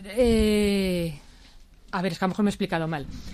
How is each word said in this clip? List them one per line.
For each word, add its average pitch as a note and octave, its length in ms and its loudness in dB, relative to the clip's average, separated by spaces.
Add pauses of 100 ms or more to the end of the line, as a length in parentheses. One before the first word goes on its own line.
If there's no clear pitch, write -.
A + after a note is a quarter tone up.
eh, G3+ 1120 2 (720)
a F#3 120 -4
ver, F#3 100 -2
es E3 60 -8
que G3 60 -2
a F#3+ 40 2
lo F3+ 40 -2
mejor G#3 120 0
me G3+ 60 4
he - 20 0
explicado E3 340 -2
mal. D3+ 200 -4 (280)